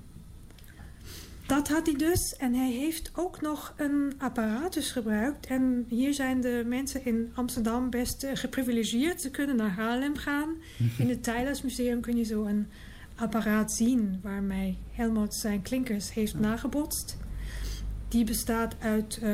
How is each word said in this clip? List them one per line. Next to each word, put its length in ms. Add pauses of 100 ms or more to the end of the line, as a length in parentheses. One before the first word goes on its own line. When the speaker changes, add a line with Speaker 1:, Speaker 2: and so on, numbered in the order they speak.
(1500)
Speaker 1:
Dat 220
had 180
hij 100
dus. 400
En 180
hij 160
heeft 440
ook 260
nog 360
een 420
apparatus 720
gebruikt. 560
En 420
hier 260
zijn 260
de 260
mensen 380
in 300
Amsterdam 560
best, 320
eh, 120
geprivilegeerd. 840
Ze 100
kunnen 260
naar 140
Haarlem 460
gaan. 320 (300)
Speaker 2:
<laughs> 200
Speaker 1:
In 100
het 140
Tylers 400
Museum 380
kun 160
je 80
zo 200
een 220 (480)
apparaat 580
zien 500
waarmee 560 (140)
Helmholtz 480
zijn 220
klinkers 520
heeft 180
Speaker 2:
Ja. 60
Speaker 1:
nagebotst. 800 (920)
Die 160
bestaat 560
uit, 420
eh, 120